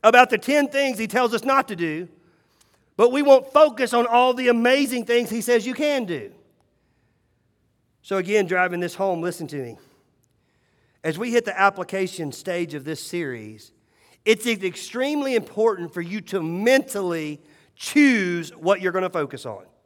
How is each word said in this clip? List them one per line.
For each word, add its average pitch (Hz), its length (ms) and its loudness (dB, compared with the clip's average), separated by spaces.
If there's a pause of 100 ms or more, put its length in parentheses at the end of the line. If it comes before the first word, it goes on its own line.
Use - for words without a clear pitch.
about 247 260 8
the 233 80 0
ten 285 300 2
things 277 300 -2
he 220 100 -4
tells 240 260 0
us 226 100 -4
not 269 240 0
to 208 80 -8
do, 165 320 -6 (880)
but 240 140 6
we 277 100 0
won't 269 320 6
focus 269 400 4
on 240 140 4
all 247 260 4
the 247 160 0
amazing 240 560 2
things 240 240 0
he 220 120 -4
says 233 240 2
you 254 80 -6
can 285 320 -2
do. 135 260 -8 (1700)
So 196 160 -6
again, 196 280 0
driving 180 340 0
this 175 160 -6
home, 185 260 -2
listen 170 260 -8
to 139 100 -12
me. 120 200 -12 (1300)
As 160 140 -4
we 233 140 -4
hit 233 140 2
the 190 120 -6
application 190 760 -2
stage 175 420 -6
of 143 100 -12
this 156 180 -10
series, 117 680 -10 (540)
it's 226 200 2
extremely 247 920 -4
important 208 580 -2
for 175 80 -8
you 180 200 -8
to 190 220 -6
mentally 175 960 0 (360)
choose 190 800 2
what 185 260 0
you're 185 100 -2
gonna 185 180 -2
focus 147 360 -6
on. 101 180 -12 (220)